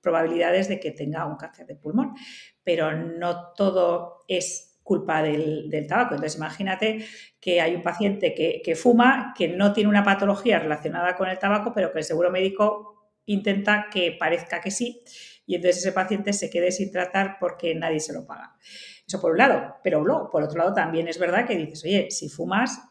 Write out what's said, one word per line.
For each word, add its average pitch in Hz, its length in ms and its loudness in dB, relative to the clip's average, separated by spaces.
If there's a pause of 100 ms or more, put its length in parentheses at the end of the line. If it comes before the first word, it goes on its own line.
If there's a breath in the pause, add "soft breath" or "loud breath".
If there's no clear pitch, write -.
probabilidades 170 640 2
de 196 120 -4
que 156 120 -6
tenga 156 340 -6
un 151 100 -8
cáncer - 300 -18
de 151 100 -16
pulmón", 208 380 -2 (500 loud breath)
pero 160 320 2
no 170 580 -4
todo 175 720 0
es - 560 -6
culpa 160 400 0
del, 151 460 -2
del 151 180 -4
tabaco. 147 280 0
Entonces, 151 220 -6
imagínate 196 680 -4 (340 loud breath)
que 175 220 2
hay 170 140 2
un 170 60 -6
paciente 185 540 0
que, 165 280 0
que 160 120 0
fuma, 233 600 4
que 175 120 0
no 196 260 2
tiene 208 160 4
una 208 140 6
patología 202 560 2
relacionada 160 560 -2
con 190 140 -2
el 185 100 -4
tabaco, 208 340 0
pero 185 180 0
que 156 80 -4
el 151 60 -4
seguro 175 240 2
médico 196 840 -2 (140)
intenta 208 680 0
que 175 280 -2
parezca 170 420 -2
que 196 80 -6
sí, 240 320 -6 (460 loud breath)
y 180 80 -2
entonces 180 220 2
ese 185 140 -2
paciente 196 420 -2
se 185 160 -4
quede 175 220 2
sin 196 200 -4
tratar 196 480 -2
porque 175 340 -2
nadie 160 260 -2
se 151 140 -8
lo - 120 -10
paga. 143 300 -18 (520 loud breath)
Eso 196 140 -6
por 165 100 2
un 165 60 2
lado, 247 460 4
pero 151 200 2
luego, - 260 0
por 151 140 0
otro 151 160 -4
lado, 185 140 2
también 165 340 0
es 165 120 -6
verdad 180 280 2
que 214 80 0
dices, 156 280 -6
"Oye, 185 280 2
si 151 180 -8
fumas 190 500 -2 (120)